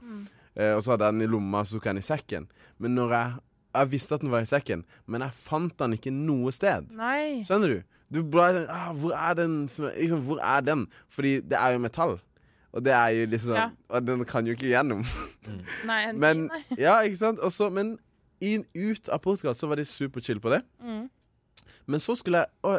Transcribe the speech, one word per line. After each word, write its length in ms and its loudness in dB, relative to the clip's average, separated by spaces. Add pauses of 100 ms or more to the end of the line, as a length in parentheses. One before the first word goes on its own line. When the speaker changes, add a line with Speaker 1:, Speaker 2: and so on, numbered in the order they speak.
Speaker 1:
Mm. 220 -14 (320)
Speaker 2:
Eh, 180 2
og 80 2
så 120 2
hadde 120 4
jeg 80 4
den 80 0
i 80 2
lomma, 340 0
så 140 -6
tok 80 -6
jeg 80 -2
den 80 -4
i 60 -8
sekken. 400 -6 (320)
Men 160 0
når 180 2
jeg, 200 0 (420)
jeg 160 4
visste 240 -2
at 60 -4
den 120 -2
var 80 4
i 80 -4
sekken, 340 -2 (220)
men 160 -4
jeg 160 -8
fant 400 -4
den 160 0
ikke 200 -6
noe 380 0
sted. 380 0
Speaker 1:
Nei. 560 -4
Speaker 2:
Skjønner 300 2
du? 80 -6 (280)
Du 120 -2
bare 400 6
sånn, 60 -8
«Ah, 240 -8
hvor 200 -4
er 220 0
den 180 0 (160)
som 160 -8
er, 120 -6
liksom, 280 2
hvor 160 -2
er 200 2
den?» 220 0 (260)
Fordi 320 0
det 160 -2
er 160 4
jo 80 0
metall. 360 -2 (560)
Og 100 -6
det 100 4
er 200 6
jo 160 2
liksom, 260 0
Speaker 1:
Ja. 140 2 (200)
Speaker 2:
og 160 -2
den 200 -2
kan 200 -2
jo 80 -2
ikke 160 -4
gjennom. 380 2
<laughs> 60 -6 (280)
Speaker 3:
Mm. 160 -12 (280)
Speaker 1:
Nei, 120 -2 (100)
en 120 -6
Speaker 2:
Men, 280 4
Speaker 1:
nei. 140 -6 (160)
Speaker 2:
ja, 160 6 (100)
ikke 160 -2
sant? 200 0
Og 120 0
så, 180 0
men 280 -2 (440)
inn, 200 0 (120)
ut 380 -4
av 80 0
Portugal 360 0
så 120 -4
var 80 0
de 80 -2
superchill 560 -4
på 140 2
det. 80 2 (180)
Speaker 1:
Mm. 300 -10 (760)
Speaker 2:
Men 140 0
så 160 -2
skulle 300 2
jeg, 20 -8 (160)
å, 160 2